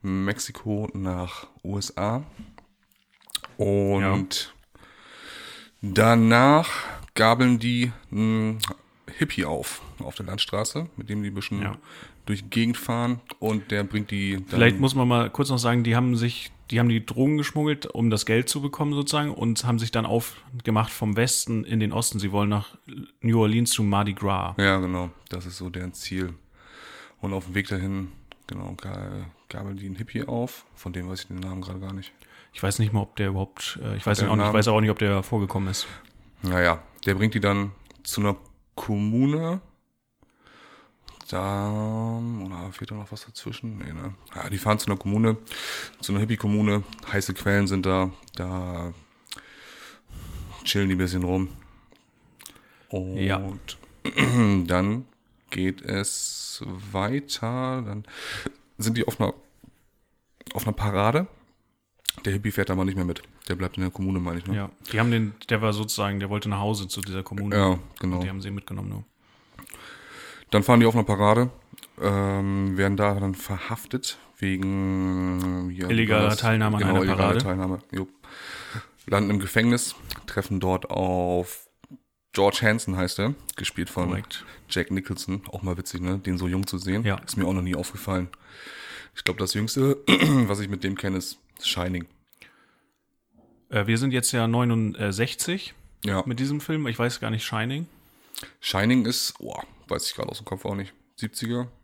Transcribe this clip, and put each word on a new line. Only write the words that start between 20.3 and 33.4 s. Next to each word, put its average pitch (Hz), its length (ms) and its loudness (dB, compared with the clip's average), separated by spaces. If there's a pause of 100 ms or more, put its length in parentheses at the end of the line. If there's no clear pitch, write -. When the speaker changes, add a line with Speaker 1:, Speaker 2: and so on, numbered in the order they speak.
Speaker 2:
vom 107 240 -2
Westen 117 500 0
in 113 140 0
den 104 140 2
Osten. 113 240 -2
Sie 98 140 0
wollen 101 180 2
nach 104 260 -2 (460)
New 117 180 4
Orleans 110 300 4
zu - 140 2
Mardi 101 300 2
Gras. 95 440 -2
Speaker 1:
Ja, 98 220 6
genau. 90 320 -2 (180)
Das 90 160 -8
ist 90 120 -12
so 92 120 -8
deren 90 240 -8
Ziel. 92 400 -6 (880)
Und 101 120 -4
auf 95 120 -4
dem 92 100 -8
Weg 101 120 -2
dahin, 95 440 -4 (360)
genau, 95 340 -10
ga-, - 440 -10 (240)
gabeln 98 280 -10
die 98 80 -12
einen 95 100 -8
Hippie 110 280 -6
auf. 120 420 -6 (100)
Von - 180 -10
dem 90 160 -6
weiß 92 120 -8
ich - 60 -14
den 92 120 -8
Namen 92 220 -8
gerade 95 180 -10
gar 95 140 -10
nicht. 95 200 -12 (400)
Speaker 2:
Ich - 100 -10
weiß 95 160 0
nicht 107 140 4
mal, 104 80 4
ob - 140 -6
der 98 140 0
überhaupt, - 540 -6